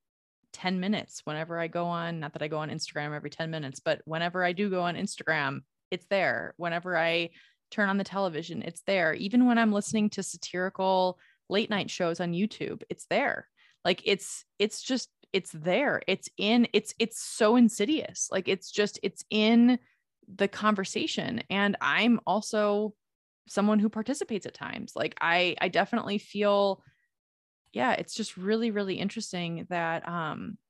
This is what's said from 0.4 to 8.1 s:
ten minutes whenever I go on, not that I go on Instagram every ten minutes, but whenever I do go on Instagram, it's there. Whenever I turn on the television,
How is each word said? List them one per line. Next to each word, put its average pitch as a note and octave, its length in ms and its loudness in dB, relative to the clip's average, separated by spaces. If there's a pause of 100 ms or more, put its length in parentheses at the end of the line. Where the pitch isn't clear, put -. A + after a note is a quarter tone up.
ten F#3 280 -2
minutes G3 440 -4
whenever D#3+ 340 -6
I E3 80 -2
go F3 200 -2
on, E3+ 340 -4
not D3 140 -8
that - 80 -6
I D#3 60 -2
go D#3 100 -4
on D#3 120 -4
Instagram D3+ 440 -6
every D3 160 -8
ten D#3+ 200 -6
minutes, D3+ 300 -8
but D3+ 240 0
whenever E3+ 400 -2
I F3+ 80 2
do G3 180 0
go F3+ 120 0
on F3 140 0
Instagram, D3+ 640 -2 (300)
it's F3+ 160 -8
there. C#3 500 0
Whenever E3+ 400 -2
I E3 340 2 (400)
turn G3+ 180 0
on G3 80 2
the G3 80 0
television, F3 580 -4